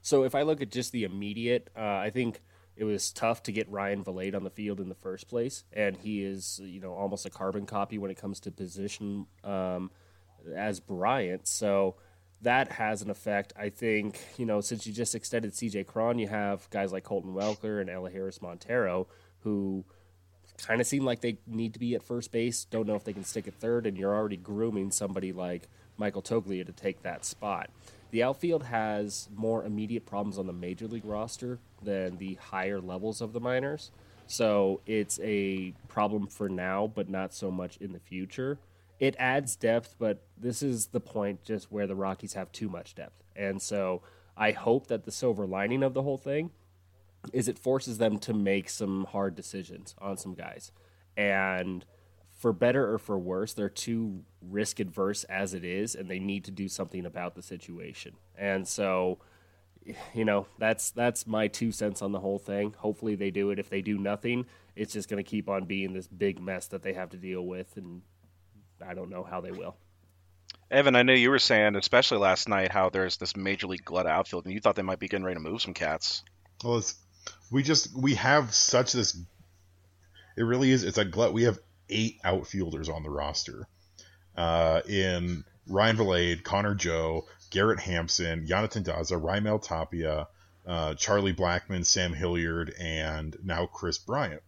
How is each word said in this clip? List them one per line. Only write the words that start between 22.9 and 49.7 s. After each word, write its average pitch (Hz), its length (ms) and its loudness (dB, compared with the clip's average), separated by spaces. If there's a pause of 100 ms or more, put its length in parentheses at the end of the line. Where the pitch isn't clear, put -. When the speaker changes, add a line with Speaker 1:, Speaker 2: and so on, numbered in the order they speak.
Speaker 1:
if 101 80 -4
they 107 100 -6
can 98 100 -8
stick 101 240 -6
at 95 80 -12
third, 117 300 0
and 98 120 0
you're 98 180 2
already 104 220 0
grooming 101 540 -2
somebody 95 400 -2
like 90 360 -6 (300)
Michael 101 240 -2
Toglia 95 440 -2
to 90 60 -14
take 95 320 -6
that 85 220 -8
spot. 95 440 -4 (420)
The 113 120 2
outfield 147 400 0
has 107 720 -2
more 113 300 0
immediate 107 400 -4
problems 101 320 -4
on 95 100 -4
the 90 60 -8
major 90 340 -8
league 110 180 -8
roster 117 540 -6 (220)
than 95 360 -2
the 95 180 -6
higher 95 440 -4
levels 92 420 -6
of 110 120 -8
the 117 60 -4
minors. 127 520 -2 (360)
So 101 580 4
it's 107 360 -2
a 95 520 -2 (140)
problem 104 400 0
for 101 220 -6
now, 95 380 0
but 104 220 -4
not 95 240 -4
so 95 180 -6
much 90 260 -6
in 98 160 -10
the 85 60 -14
future. 127 580 -6 (420)
It 135 200 4
adds 131 360 2
depth, 113 440 0
but 107 240 0 (140)
this 120 260 -4
is 123 240 0
the 110 140 -2
point 101 420 -4
just - 280 -6
where 104 140 -2
the 95 100 -4
Rockies 95 380 -4
have 95 180 -8
too 107 180 -6
much - 260 -12
depth. - 280 -16 (120)
And 98 260 -2
so 92 400 0 (360)
I 107 140 4
hope 120 360 2
that 113 160 -2
the 104 80 -10
silver 107 340 0
lining 101 380 0
of 135 100 2
the 135 100 0
whole 139 140 -2
thing 151 340 -2 (840)
is 123 140 2
it 117 120 -4
forces 131 380 0
them 107 220 4
to 117 140 -2
make 98 360 2
some 95 360 -2
hard 98 300 -2
decisions 92 640 -12